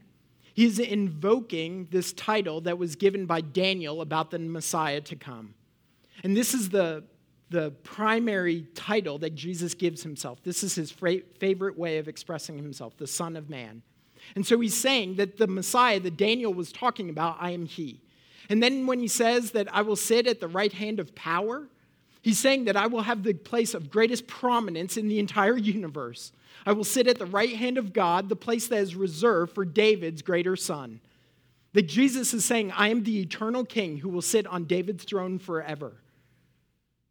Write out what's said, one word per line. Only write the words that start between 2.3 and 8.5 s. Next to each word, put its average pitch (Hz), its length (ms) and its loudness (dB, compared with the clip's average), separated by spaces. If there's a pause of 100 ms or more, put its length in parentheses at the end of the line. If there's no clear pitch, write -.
that 175 160 -2
was 175 180 -4
given 196 300 2
by 165 160 0
Daniel 165 600 -2
about 160 300 -2
the 170 80 -6
Messiah 160 600 -2
to - 160 -14
come. 113 360 -16 (720)
And 196 120 2
this 233 180 2
is 214 160 0
the, 170 340 2 (460)
the 156 220 0 (120)
primary 202 880 0